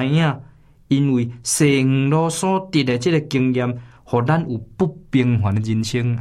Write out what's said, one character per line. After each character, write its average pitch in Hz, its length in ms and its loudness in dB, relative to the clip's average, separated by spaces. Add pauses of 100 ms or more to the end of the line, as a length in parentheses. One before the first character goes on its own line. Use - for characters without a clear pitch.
影， 151 340 0 (480)
因 139 240 2
为 120 160 0 (140)
踅 - 240 0
远 135 440 2
路 160 200 0
所 190 400 -2
得 143 140 2
的 127 140 0
这 175 120 0
个 160 120 2
经 127 320 0
验， 123 260 -2 (240)
互 120 180 0
咱 156 260 2
有 120 100 -4 (180)
不 190 100 2 (240)
平 123 300 2
凡 98 120 0
的 107 100 0
人 110 200 -2
生， 120 380 -2